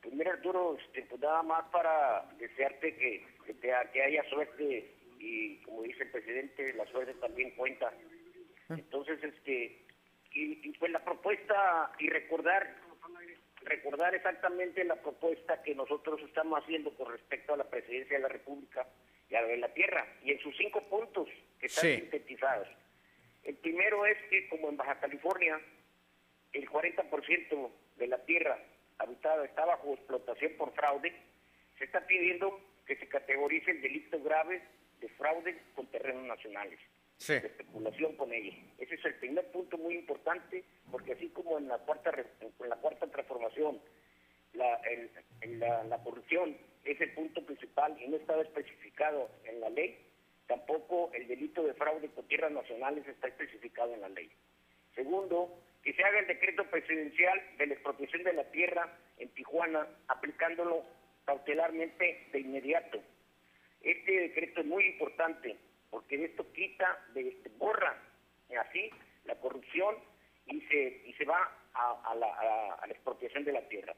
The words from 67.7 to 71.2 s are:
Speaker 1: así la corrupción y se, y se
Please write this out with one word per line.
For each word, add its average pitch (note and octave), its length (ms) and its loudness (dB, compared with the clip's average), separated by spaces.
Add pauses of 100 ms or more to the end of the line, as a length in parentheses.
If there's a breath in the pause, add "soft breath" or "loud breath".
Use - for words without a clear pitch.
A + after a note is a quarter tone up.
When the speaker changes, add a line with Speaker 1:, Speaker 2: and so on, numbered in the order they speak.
Speaker 1:
así G3 300 -2 (360 loud breath)
la D3 100 -2
corrupción F3 600 0 (520 soft breath)
y D3 140 -4
se, C3+ 440 2
y B2 80 -14
se D3+ 120 -2